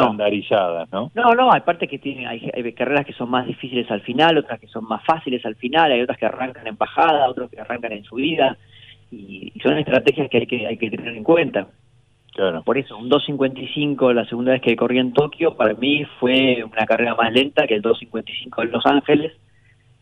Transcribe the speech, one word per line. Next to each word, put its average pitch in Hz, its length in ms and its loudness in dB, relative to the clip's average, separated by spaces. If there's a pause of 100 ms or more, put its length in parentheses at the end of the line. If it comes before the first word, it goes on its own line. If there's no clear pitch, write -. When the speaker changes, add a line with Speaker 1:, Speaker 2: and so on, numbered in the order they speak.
Speaker 1:
estandarizadas, 104 920 0
¿no? 110 220 -4
Speaker 2:
No, 233 200 4
no, 240 180 6
hay 147 100 4
partes 170 260 -2
que 139 100 -10
tienen, 131 280 -10
hay, 117 280 -10
hay 117 180 -6
carreras 139 340 -2
que - 80 -12
son 120 160 -6
más 127 160 0
difíciles 127 440 -6
al 104 120 -2
final, 156 360 2
otras 123 220 -4
que - 80 -20
son 110 160 -12
más 110 200 -6
fáciles 143 420 -2
al 107 100 -6
final, 151 360 2
hay 120 100 2
otras 120 160 -4
que 110 80 0
arrancan 127 400 -6
en 107 100 -10
bajada, 147 540 2
otras 123 200 -8
que - 100 -16
arrancan 117 320 -8
en 104 120 -12
subida, 139 520 0 (540)
y, 98 440 -16
y 107 60 -16
son 147 180 2
estrategias 139 500 0
que - 100 0
hay 117 80 0
que, 117 200 -4
hay 113 100 -6
que 110 140 -4
tener 117 240 -8
en 110 100 -12
cuenta. 139 440 2 (640)
Speaker 1:
Claro. 90 300 0
Speaker 2:
Por 123 140 0
eso, 127 180 -6
un 117 120 -8
dos 143 160 4
cincuenta 135 360 -2
y 123 80 -12
cinco 139 440 2
la 117 120 2
segunda 123 280 0
vez 131 100 2
que 120 120 2
corrí 120 240 2
en 127 140 0
Tokio, 151 440 0
para 110 180 2
mí 143 300 0 (140)
fue 127 460 2
una 110 220 -2
carrera 113 280 2
más 113 180 2
lenta 139 340 2
que 113 80 0
el 107 80 0
dos 113 160 2
cincuenta - 340 -10
y - 40 -10
cinco - 260 -8
en 117 100 -4
Los 120 140 -2
Ángeles, 147 460 2 (680)